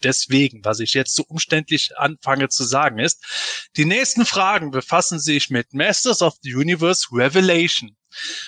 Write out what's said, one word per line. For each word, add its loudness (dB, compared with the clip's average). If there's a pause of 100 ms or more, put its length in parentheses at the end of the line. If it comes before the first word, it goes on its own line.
Deswegen, 0
was -2
ich -2
jetzt -2
so -2
umständlich -2
anfange -2
zu -2
sagen, 0
ist, -2 (540)
die 4
nächsten 2
Fragen 0
befassen 0
sich 0
mit -2
Masters 0
of 2
the -10
Universe 0
Revelation. 2 (520)